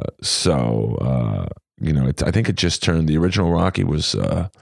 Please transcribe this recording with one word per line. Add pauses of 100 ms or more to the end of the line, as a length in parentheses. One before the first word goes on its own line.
(220)
so,
uh, (340)
you
know,
it's,
I
think
it
just
turned,
the
original
Rocky
was,
uh, (140)